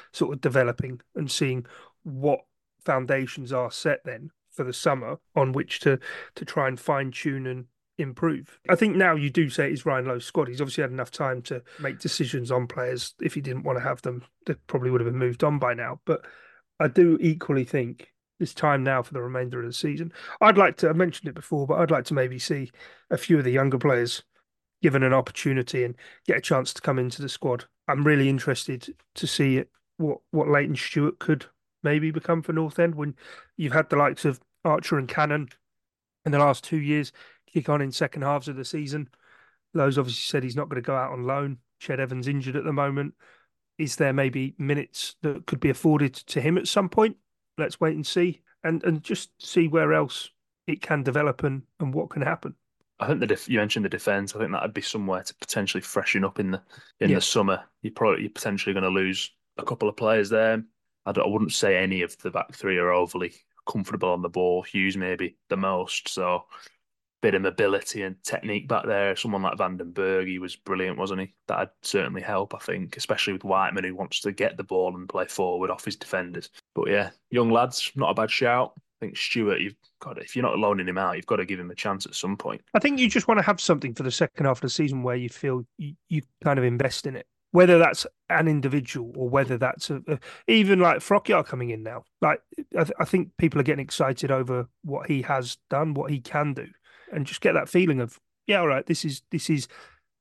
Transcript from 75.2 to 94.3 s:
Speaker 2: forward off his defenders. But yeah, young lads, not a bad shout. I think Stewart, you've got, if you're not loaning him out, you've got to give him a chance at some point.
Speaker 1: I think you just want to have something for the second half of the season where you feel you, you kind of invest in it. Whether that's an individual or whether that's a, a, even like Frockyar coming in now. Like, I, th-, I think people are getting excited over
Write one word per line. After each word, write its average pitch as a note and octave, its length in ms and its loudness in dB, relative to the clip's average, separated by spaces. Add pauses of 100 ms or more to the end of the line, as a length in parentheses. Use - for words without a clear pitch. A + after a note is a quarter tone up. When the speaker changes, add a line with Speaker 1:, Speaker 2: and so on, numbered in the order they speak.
Speaker 2:
forward F#2 460 -2
off - 140 -6
his - 100 -6
defenders. F2+ 540 -8 (260)
But - 140 -4
yeah, G2+ 200 0 (220)
young A#2+ 180 2
lads, A#2+ 460 2
not B2+ 160 0
a - 20 2
bad A2 160 0
shout. B2 480 0
I - 280 -14
think - 120 -10
Stewart, G#2 420 0
you've G2 160 -4 (240)
got, - 220 -12
if - 140 -12
you're B2 80 0
not G2 160 2
loaning G2+ 280 2
him F2+ 120 -2
out, F2+ 160 0
you've F#2 100 -8
got A2+ 120 0
to F#2 80 0
give F#2 140 -6
him F2+ 120 -10
a F2+ 40 -14
chance G2 300 -4
at - 100 -14
some G2 220 -4
point. - 240 -8 (140)
Speaker 1:
I G#3+ 40 8
think C#4+ 200 0
you B3 100 4
just - 180 0
want G#3+ 120 4
to F3+ 60 2
have G3+ 140 2
something C#3 360 0
for C#3+ 80 -6
the B2+ 80 -2
second - 340 0
half C3 120 2
of - 40 -14
the B2+ 80 -2
season C3+ 320 -2
where B2 140 -2
you B2 140 -6
feel B2+ 360 -4 (120)
you, D3 180 -10 (140)
you D3+ 120 -2 (220)
kind C#3+ 160 2
of B2+ 60 2
invest B2 420 0
in C3 80 -8
it. - 100 -12 (260)
Whether F3 280 10
that's - 260 4 (240)
an D#3+ 180 2
individual C3+ 680 -2
or B2+ 140 -2
whether B2+ 280 2
that's B2+ 320 -2
a, C3+ 180 -6
a, D3+ 120 -2 (280)
even G3+ 320 6
like E3+ 200 6
Frockyar G3+ 460 2
coming B2 260 -6
in A2 120 -8
now. A#2 200 -10 (180)
Like, D3+ 200 4 (360)
I, E3 60 4
th-, D#3+ 160 -2
I E3 60 2
think F3+ 320 0
people D3 220 2
are C3+ 40 4
getting C#3+ 200 0
excited C3+ 460 -2
over B2+ 380 0 (160)